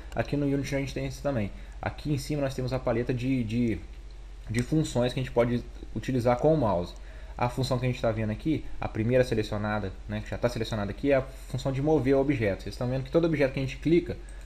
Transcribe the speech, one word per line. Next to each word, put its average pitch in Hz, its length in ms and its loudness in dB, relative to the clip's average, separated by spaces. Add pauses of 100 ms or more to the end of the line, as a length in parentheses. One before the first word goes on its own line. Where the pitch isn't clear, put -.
(140)
Aqui 113 220 -2
no 143 100 2
Unity 139 300 0
a 135 40 0
gente 135 140 -4
tem 135 140 -4
isso 131 160 -8
também. 117 280 0 (300)
Aqui - 320 -4
em 139 40 2
cima 147 240 -2
nós 135 120 0
temos 127 200 -2
a 127 40 2
paleta 123 360 0
de, 127 300 0
de, 113 360 2 (680)
de 113 120 0
funções 127 520 2
que 139 60 -4
a 131 40 0
gente - 80 -6
pode 120 320 4 (320)
utilizar 123 420 2
com 156 160 6
o 160 40 4
mouse. 92 360 2 (440)
A 123 120 0
função 131 280 0
que 123 80 0
a 127 40 2
gente 120 120 -2
tá 117 100 4
vendo 107 200 0
aqui, 143 340 0 (160)
a 101 60 0
primeira 120 360 4
selecionada, 107 680 -2 (160)
né, 104 120 -4
que - 80 -10
já 98 80 -4
tá 120 120 2
selecionada 110 400 -2
aqui, 139 220 0
é 139 60 6
a 131 40 2
função - 500 -6
de 131 100 -2
mover 139 340 4
o 135 40 6
objeto. 113 440 2
Vocês 104 100 -8
estão 123 160 -2
vendo 131 140 -2
que - 80 -10
todo 170 140 6
objeto 143 280 2
que 143 60 -4
a - 20 0
gente 131 160 -4
clica, 156 400 2 (280)